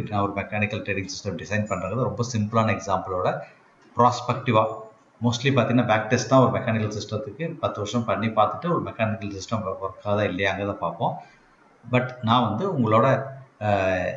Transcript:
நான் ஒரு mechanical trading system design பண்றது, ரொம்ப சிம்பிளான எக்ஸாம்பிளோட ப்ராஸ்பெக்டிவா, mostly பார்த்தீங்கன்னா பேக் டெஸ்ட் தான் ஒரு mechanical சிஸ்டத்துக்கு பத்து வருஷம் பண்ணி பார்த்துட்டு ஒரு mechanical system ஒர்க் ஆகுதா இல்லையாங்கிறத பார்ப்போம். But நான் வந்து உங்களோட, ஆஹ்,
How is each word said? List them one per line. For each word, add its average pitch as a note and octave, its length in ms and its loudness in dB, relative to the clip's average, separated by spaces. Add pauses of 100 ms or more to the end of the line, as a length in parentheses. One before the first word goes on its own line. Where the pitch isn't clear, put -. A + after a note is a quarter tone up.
நான் G2+ 200 -2
ஒரு G2 120 0
mechanical G#2 480 -2
trading G2 260 -4
system F#2 320 -8
design G#2 280 -2
பண்றது, G2+ 360 -2
ரொம்ப A2 200 -2
சிம்பிளான A2 500 2
எக்ஸாம்பிளோட F#2 560 -2 (680)
ப்ராஸ்பெக்டிவா, A#2 640 2 (580)
mostly A#2+ 300 2
பார்த்தீங்கன்னா A#2 340 4
பேக் G#2+ 240 2
டெஸ்ட் A#2+ 200 0
தான் C3 120 8
ஒரு G#2+ 100 6
mechanical G#2+ 420 0
சிஸ்டத்துக்கு G#2+ 640 -6
பத்து - 200 -2
வருஷம் A2 260 -2
பண்ணி G#2 220 0
பார்த்துட்டு A2 440 0
ஒரு A2 120 0
mechanical G2+ 500 -4
system G#2 320 -6 (140)
ஒர்க் F#2+ 260 -8
ஆகுதா G#2 180 2
இல்லையாங்கிறத G2 500 0
பார்ப்போம். G#2 420 -4 (680)
But B2 240 2 (140)
நான் A#2 240 4
வந்து A2 260 -2
உங்களோட, A#2+ 360 4 (520)
ஆஹ், F#2 580 2